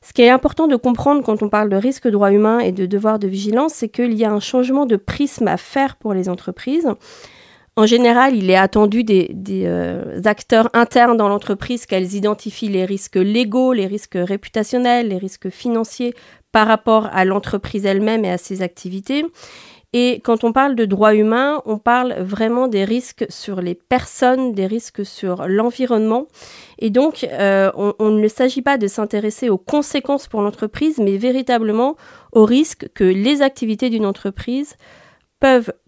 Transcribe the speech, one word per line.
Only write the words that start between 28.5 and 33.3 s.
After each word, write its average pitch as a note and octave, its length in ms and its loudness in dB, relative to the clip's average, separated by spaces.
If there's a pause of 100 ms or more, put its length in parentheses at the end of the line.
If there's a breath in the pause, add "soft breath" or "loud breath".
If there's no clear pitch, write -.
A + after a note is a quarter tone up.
pas C#4 160 0
de G3+ 100 -2
s'intéresser G#3+ 640 -4
aux F#3+ 80 2
conséquences C#4+ 680 -4
pour G#3+ 140 -4
l'entreprise, G#3+ 560 -4
mais G3 200 0
véritablement A#3+ 800 -2 (340 loud breath)
aux G#3+ 140 6
risques B3+ 480 0
que G#3 100 -2
les G#3 380 2